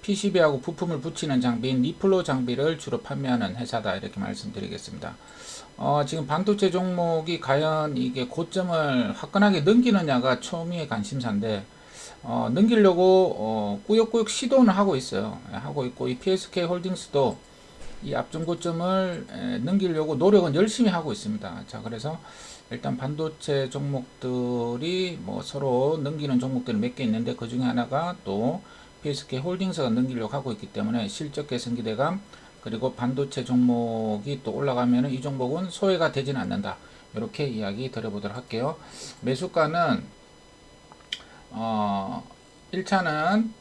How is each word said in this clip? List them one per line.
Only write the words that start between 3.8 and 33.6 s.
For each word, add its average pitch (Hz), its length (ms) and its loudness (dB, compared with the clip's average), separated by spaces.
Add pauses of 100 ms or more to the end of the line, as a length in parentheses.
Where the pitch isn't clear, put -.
이렇게 98 240 -8
말씀드리겠습니다. - 960 -8 (640)
어, 143 280 2
지금 156 200 -4
반도체 190 440 2
종목이 170 720 0
과연 151 560 2
이게 127 300 -2
고점을 160 880 0
화끈하게 196 480 4
넘기느냐가 165 760 4
초미의 170 480 -6
관심사인데, 107 760 -2 (600)
어, 117 280 -2
넘기려고, 185 840 6
어, 107 480 -2
꾸역꾸역 220 420 2
시도는 247 460 4
하고 196 220 2
있어요. 104 440 -4 (120)
예, 98 40 -8
하고 139 300 -4
있고, 127 220 -6
이 127 100 -4
피에스케이 185 460 -2
홀딩스도 170 760 0 (640)
이 143 140 -6
앞전 - 280 -4
고점을, 175 840 -2
에, 98 280 -4
넘기려고 156 580 0
노력은 175 400 6
열심히 220 340 4
하고 160 220 -2
있습니다. 101 560 -6
자, 107 140 -12
그래서 117 380 -8 (520)
일단 127 240 -4
반도체 147 760 -2
종목들이 131 1500 -4
뭐 139 200 -6
서로 139 600 0
넘기는 143 380 0
종목들이 247 360 -2
몇 247 200 -2
개 135 80 -4
있는데, 120 320 0
그 117 120 -8
중에 123 120 -2
하나가 123 640 0
또 120 380 -2 (420)
피에스케이 139 340 -4
홀딩스가 170 520 -2
넘기려고 120 440 0
하고 139 160 -4
있기 - 220 -8
때문에 110 340 -2
실적 147 400 -6
개선 120 300 -4
기대감, 123 440 -2 (420)
그리고 120 320 -4
반도체 131 500 -2
종목이 120 960 2